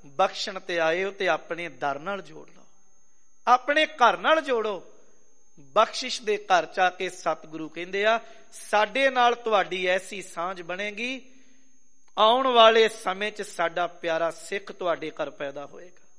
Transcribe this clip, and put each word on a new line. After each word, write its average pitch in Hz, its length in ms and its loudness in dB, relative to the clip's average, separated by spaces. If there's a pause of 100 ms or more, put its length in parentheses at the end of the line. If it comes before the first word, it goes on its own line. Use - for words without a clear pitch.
ਬਖਸ਼ਣ 185 540 -2
ਤੇ 170 200 -2
ਆਏ 165 240 2
ਹੋ 202 60 -4
ਤੇ 196 180 -2
ਆਪਣੇ 165 400 -2
ਦਰ 139 300 -4
ਨਾਲ 190 240 -8
ਜੋੜ 156 280 -18
ਲਓ, - 120 -20 (840)
ਆਪਣੇ 285 400 4
ਘਰ 247 300 4
ਨਾਲ 294 240 2
ਜੋੜੋ।" 214 420 -2 (800)
ਬਖਸ਼ਿਸ਼ 208 640 -2
ਦੇ 208 140 -2
ਘਰ 180 300 2
'ਚ - 120 -8
ਆ 185 120 4
ਕੇ 185 200 -6
ਸਤਿਗੁਰੂ 156 580 -6
ਕਹਿੰਦੇ 185 360 -6
ਆ, 226 160 2 (320)
"ਸਾਡੇ 214 580 0
ਨਾਲ 240 240 4
ਤੁਹਾਡੀ 190 520 0
ਐਸੀ 185 360 -2
ਸਾਂਝ 180 400 -8
ਬਣੇਗੀ, 208 600 -8 (960)
ਆਉਣ 240 280 4
ਵਾਲੇ 226 420 8
ਸਮੇਂ 202 440 -4
'ਚ 214 100 -10
ਸਾਡਾ 170 440 -2
ਪਿਆਰਾ 165 440 -2
ਸਿੱਖ - 420 -10
ਤੁਹਾਡੇ 156 380 -4
ਘਰ 143 200 -6
ਪੈਦਾ 143 360 -10
ਹੋਏਗਾ।" - 400 -20 (120)